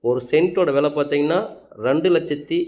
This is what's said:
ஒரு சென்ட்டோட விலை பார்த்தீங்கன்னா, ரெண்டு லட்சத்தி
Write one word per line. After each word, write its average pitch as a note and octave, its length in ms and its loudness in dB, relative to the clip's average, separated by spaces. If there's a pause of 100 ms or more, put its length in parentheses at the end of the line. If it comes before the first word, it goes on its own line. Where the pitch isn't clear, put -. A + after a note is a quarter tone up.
ஒரு B2 180 0
சென்ட்டோட E3+ 520 2
விலை C#3+ 180 2
பார்த்தீங்கன்னா, D3 480 0 (400)
ரெண்டு C#3+ 320 0
லட்சத்தி E3 580 0